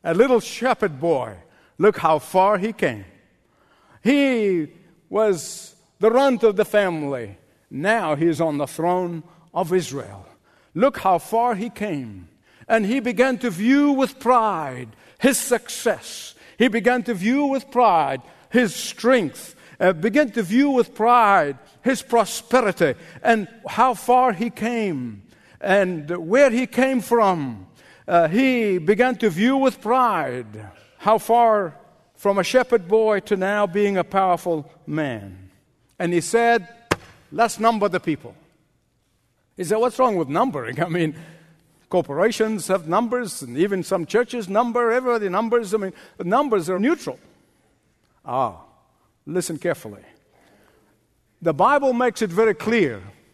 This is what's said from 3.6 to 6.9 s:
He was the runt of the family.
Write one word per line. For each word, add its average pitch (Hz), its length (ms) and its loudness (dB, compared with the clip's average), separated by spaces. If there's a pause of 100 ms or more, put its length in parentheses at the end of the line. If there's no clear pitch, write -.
He 220 680 2 (400)
was 202 680 -2 (240)
the 214 100 4
runt 254 320 2
of 214 140 4
the 202 100 0
family. 143 720 -2 (360)